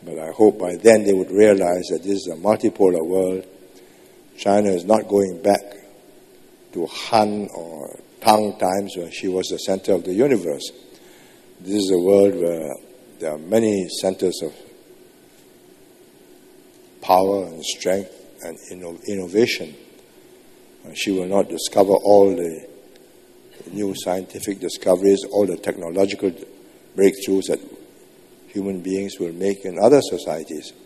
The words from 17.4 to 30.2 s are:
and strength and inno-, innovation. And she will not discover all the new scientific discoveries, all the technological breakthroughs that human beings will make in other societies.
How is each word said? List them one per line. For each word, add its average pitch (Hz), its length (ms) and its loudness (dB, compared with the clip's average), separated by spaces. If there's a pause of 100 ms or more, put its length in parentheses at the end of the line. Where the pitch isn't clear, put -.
and 82 180 -16
strength - 580 -6 (220)
and 85 160 -14 (120)
inno-, 87 360 -16
innovation. 95 680 -2 (1120)
And 78 140 -18
she - 140 -4
will 92 140 -4
not 98 220 0
discover 95 460 2
all 98 420 6
the 82 320 -8 (1040)
new 98 240 -4
scientific 95 640 -6
discoveries, 92 720 2
all 104 140 2
the 90 100 -4
technological 98 720 -2 (640)
breakthroughs 95 520 2
that - 140 -2 (880)
human 196 340 -6
beings 95 360 -6
will 85 140 -6
make 98 320 -4
in 90 140 -8
other 127 240 6
societies. 80 680 -8 (140)